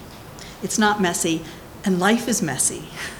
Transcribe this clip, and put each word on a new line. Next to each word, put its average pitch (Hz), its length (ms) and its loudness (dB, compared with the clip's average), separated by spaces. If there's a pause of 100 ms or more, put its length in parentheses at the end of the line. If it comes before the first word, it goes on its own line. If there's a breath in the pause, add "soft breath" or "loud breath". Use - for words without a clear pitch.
(640 loud breath)
It's - 160 -2
not 208 220 4
messy, 170 400 2 (420 loud breath)
and 185 160 4
life 220 280 4
is 233 140 2
messy. - 480 -2
<laughs> - 40 -16 (260 loud breath)